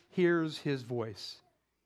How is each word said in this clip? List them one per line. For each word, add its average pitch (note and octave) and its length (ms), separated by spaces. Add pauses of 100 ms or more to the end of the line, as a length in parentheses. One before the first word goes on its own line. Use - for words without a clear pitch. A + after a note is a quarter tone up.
hears E3+ 480
his C#3 240
voice. A2+ 560 (480)